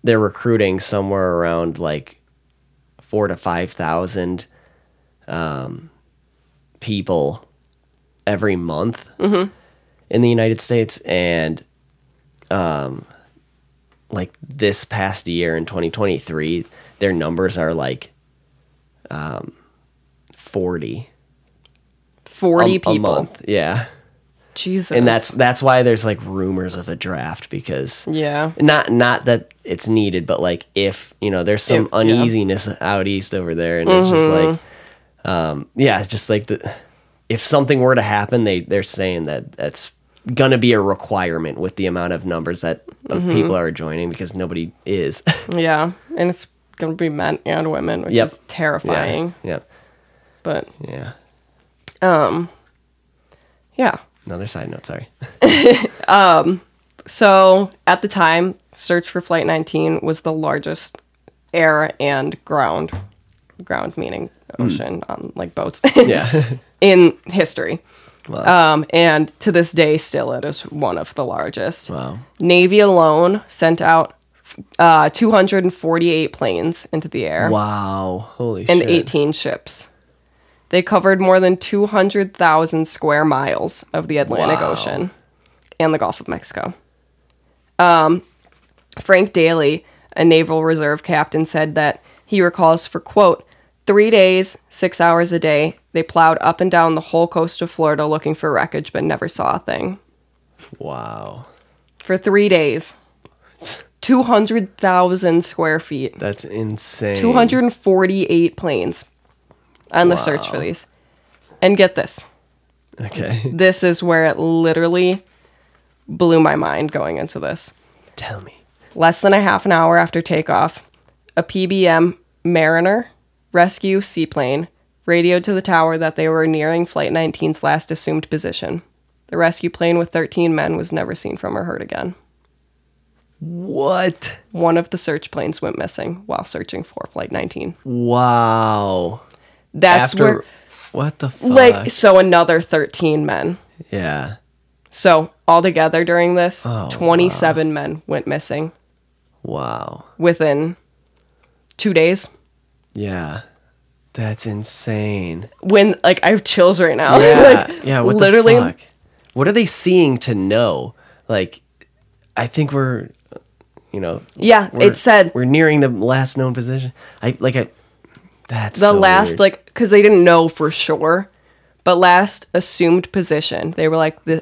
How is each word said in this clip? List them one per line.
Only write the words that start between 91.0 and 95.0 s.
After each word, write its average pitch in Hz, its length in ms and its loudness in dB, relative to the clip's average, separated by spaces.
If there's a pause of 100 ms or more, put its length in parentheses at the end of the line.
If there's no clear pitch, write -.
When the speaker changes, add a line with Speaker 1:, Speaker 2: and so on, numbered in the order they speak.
Speaker 2:
captain, 156 420 -2
said 156 300 -2
that 151 260 -2 (240)
he 202 160 0
recalls 170 460 2
for, - 120 -10
quote, - 460 2 (400)
"Three 208 240 4
days, 190 480 4 (120)
six - 300 -4
hours 170 320 2